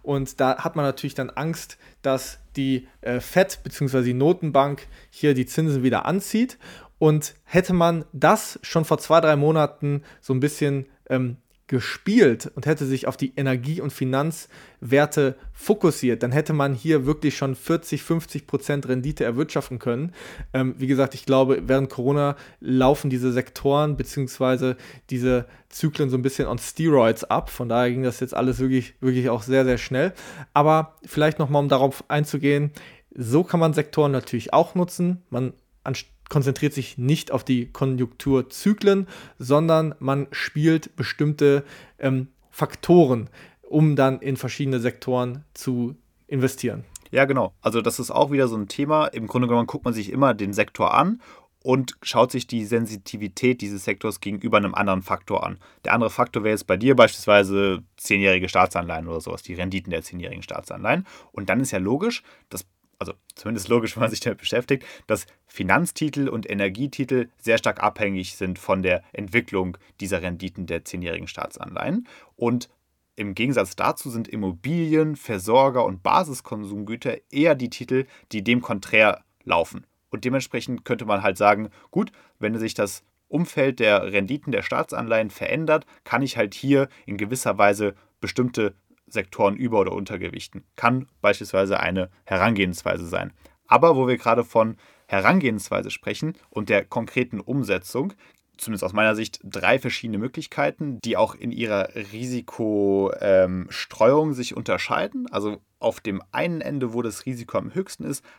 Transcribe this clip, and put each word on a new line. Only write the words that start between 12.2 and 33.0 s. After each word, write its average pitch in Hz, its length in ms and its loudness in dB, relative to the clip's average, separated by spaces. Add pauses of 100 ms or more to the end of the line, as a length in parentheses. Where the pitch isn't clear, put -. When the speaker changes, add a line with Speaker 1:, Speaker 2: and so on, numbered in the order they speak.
Speaker 1:
und 127 100 -8
hätte 147 200 2
sich 131 220 -2
auf 127 80 -2
die - 200 -4
Energie- 135 440 -2
und 143 140 -6
Finanzwerte 139 1400 0 (160)
fokussiert, 151 680 2
dann 123 120 0
hätte 151 180 0
man 139 220 2
hier 139 320 2
wirklich 147 320 0
schon 135 180 -2
vierzig, - 480 -4
fünfzig - 440 -4
Prozent 143 400 -4
Rendite 127 360 -2
erwirtschaften 127 560 -4
können. 131 340 -4 (380)
Ähm, 131 260 -2
wie 131 100 -4
gesagt, 135 280 2
ich - 100 -18
glaube, 131 400 4
während 135 240 2
Corona 143 460 0 (240)
laufen 127 500 2
diese 127 220 -2
Sektoren 139 640 0
beziehungsweise 127 800 -2 (340)
diese 123 380 0 (220)
Zyklen 151 400 -2
so 127 80 0
ein 131 40 -2
bisschen 131 260 -2
on - 120 -4
Steroids 139 640 4
ab. - 260 -2
Von 120 200 -6
daher 123 200 2
ging 127 140 -2
das 123 160 -2
jetzt 127 160 -6
alles 123 240 0
wirklich, 131 400 -2
wirklich 127 300 0
auch 117 120 0
sehr, 131 220 2
sehr 127 140 2
schnell. 139 360 -2 (400)
Aber 156 420 4 (100)
vielleicht 151 340 0
nochmal, 143 240 2
um 143 60 0
darauf 135 400 4
einzugehen, 147 600 0 (440)